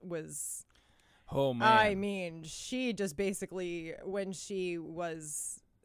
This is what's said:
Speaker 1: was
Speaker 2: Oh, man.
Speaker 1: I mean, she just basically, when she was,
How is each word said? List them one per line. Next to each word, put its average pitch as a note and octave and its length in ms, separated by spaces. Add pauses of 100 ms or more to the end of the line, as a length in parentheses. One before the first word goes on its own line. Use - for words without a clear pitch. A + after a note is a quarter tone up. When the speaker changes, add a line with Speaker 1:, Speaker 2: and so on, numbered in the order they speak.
Speaker 1:
was D#3 600 (680)
Speaker 2:
Oh, C3+ 240
man. D#3 120
Speaker 1:
I A3 280
mean, F#3 480
she B3 500
just F#3+ 240
basically, F3+ 840
when G3 280
she F#3 460
was, D#3+ 840 (260)